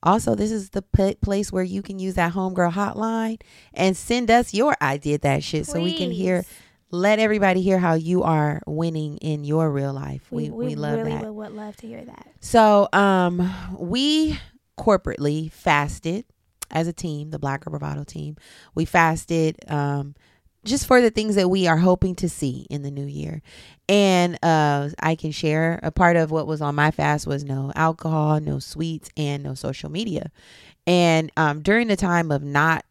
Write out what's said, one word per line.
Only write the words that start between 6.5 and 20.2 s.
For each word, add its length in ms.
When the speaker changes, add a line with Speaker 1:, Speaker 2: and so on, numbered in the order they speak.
Speaker 1:
let 300
everybody 420
hear 160
how 160
you 300
are 420
winning 520
in 260
your 260
real 220
life. 400
Speaker 2:
We, 120
Speaker 1:
We, 60
Speaker 2:
we 160
Speaker 1:
we 80
love 240
Speaker 2:
really 140
Speaker 1:
that. 140
Speaker 2:
would, 80
would 180
love 260
to 80
hear 180
that. 220
Speaker 1:
So, 520
um, 560
we 640
corporately 760
fasted 720
as 160
a 40
team, 380
the 80
Black 260
Girl 60
Bravado 320
team. 340
We 120
fasted, 680
um, 460